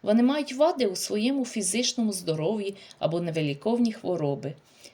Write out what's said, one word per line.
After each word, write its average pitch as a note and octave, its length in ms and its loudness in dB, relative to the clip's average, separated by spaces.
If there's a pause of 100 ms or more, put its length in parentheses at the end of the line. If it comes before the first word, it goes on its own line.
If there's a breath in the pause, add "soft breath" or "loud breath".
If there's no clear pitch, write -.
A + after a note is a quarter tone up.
Вони A3 200 4
мають C#4+ 300 2
вади C#4 340 2
у F#3 100 -2
своєму A#3+ 480 -2
фізичному A3 680 -2
здоров'ї F#3 640 -2 (220 loud breath)
або E3 220 0
невиліковні E3+ 720 0
хвороби. D3 600 -2 (420 loud breath)